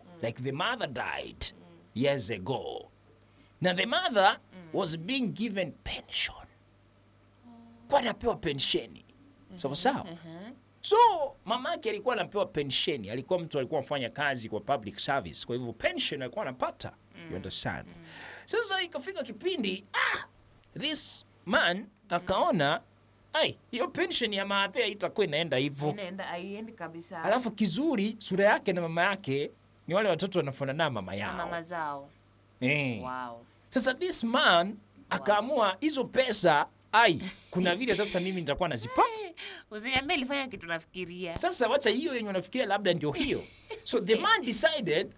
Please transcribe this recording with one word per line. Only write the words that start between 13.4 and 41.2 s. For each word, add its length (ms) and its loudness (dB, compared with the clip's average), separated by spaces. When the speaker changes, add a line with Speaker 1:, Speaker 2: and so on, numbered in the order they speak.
Speaker 2:
alikuwa 220 0
anafanya 300 -2
kazi 380 -2
kwa 120 -4
public 380 -2
service. 480 -2
Kwa 100 -4
hivyo 160 -4
pension 500 -2
alikuwa 220 -6
anapata. 480 -6
Speaker 1:
Mm. 140 -14
Speaker 2:
You 60 -8
understand? 520 -6
Speaker 1:
Mm. 160 -20
Speaker 2:
Sasa 380 -2
ikafika 400 -6
kipindi, 680 -2
ah, 320 0
this 460 -4
man 400 2
akaona, 720 2
"Ai, 260 0
hiyo 180 -2
pension 440 0
ya 140 -2
maadhea 400 0
itakuwa 400 0
inaenda 300 0
hivyo." 340 0
Speaker 1:
Inaenda, 340 -6
haiendi 480 -8
kabisa. 500 -12
Speaker 2:
Alafu 280 0
kizuri, 680 0
sura 260 0
yake 280 4
na 80 0
mama 220 0
yake 480 0
ni 60 0
wale 140 4
watoto 300 0
wanafanana 520 0
mama 220 -6
Speaker 1:
Na 60 -6
Speaker 2:
yao. 180 -4
Speaker 1:
mama 260 -4
zao. 480 -6
Speaker 2:
Eh. 420 0
Speaker 1:
Wow. 420 -8
Speaker 2:
Sasa 240 2
this 300 -2
man 420 6
Speaker 1:
Wow. 100 -6
Speaker 2:
akaamua 720 2
hizo 240 2
pesa, 640 4
ai, 300 6
kuna 260 2
vile 180 2
sasa 260 2
mimi 200 -2
nitakuwa 280 0
nazipa- 340 0
Speaker 1:
<laughs> 220 0
Eh, 100 -12
usiniambie 460 0
alifanya 320 -2
kitu 180 -12
nafikiria. 720 -6